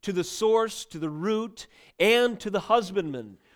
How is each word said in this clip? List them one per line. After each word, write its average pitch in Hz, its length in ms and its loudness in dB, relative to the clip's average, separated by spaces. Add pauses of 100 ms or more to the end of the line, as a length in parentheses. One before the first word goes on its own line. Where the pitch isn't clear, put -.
to 202 100 -4
the 175 120 0
source, 220 640 2
to 165 120 -14
the 156 100 -4
root, 208 580 -4 (320)
and 233 420 4
to 208 100 -6
the 196 100 0
husbandman 165 800 -2 (180)